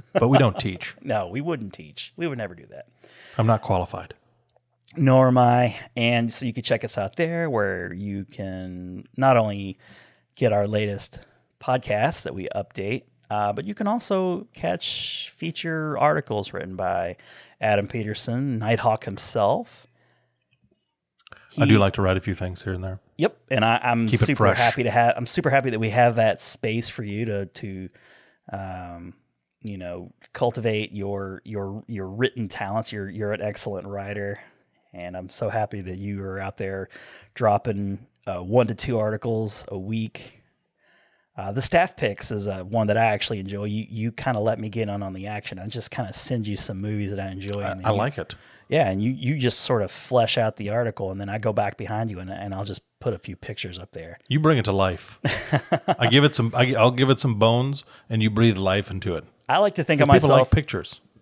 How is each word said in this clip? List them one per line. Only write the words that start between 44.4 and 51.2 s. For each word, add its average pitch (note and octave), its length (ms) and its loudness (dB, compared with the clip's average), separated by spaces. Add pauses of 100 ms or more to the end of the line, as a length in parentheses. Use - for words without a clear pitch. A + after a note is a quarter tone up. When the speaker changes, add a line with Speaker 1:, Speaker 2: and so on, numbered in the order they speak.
Speaker 2:
let A2 180 0
me G#2+ 100 -6
get G#2 200 -4
on, G2+ 140 -4
on F#2+ 100 -8
the F#2+ 160 -10
action. G#2 300 -10
I F#2 100 -10
just A2+ 220 -6
kinda A2+ 220 -6
send A#2 340 -4
you G2+ 100 -2
some F#2+ 240 -4
movies G#2 300 -4
that G2 100 -6
I G2 100 -8
enjoy, G2 300 -6
Speaker 1:
I, G2+ 100 -4
Speaker 2:
and G2 100 -8
then G2 60 -4
Speaker 1:
I A2 40 4
Speaker 2:
you G#2 60 2
Speaker 1:
like B2 220 -2
it. - 160 -10 (340)
Speaker 2:
Yeah, C#3 220 2
and G2 120 0
you, B2 100 2
you C#3+ 260 -2
just B2 220 2
sort A#2 220 0
of F#2 80 -4
flesh - 460 0
out A2 200 0
the G2+ 140 -6
article, A2 400 -2
and G2 100 -6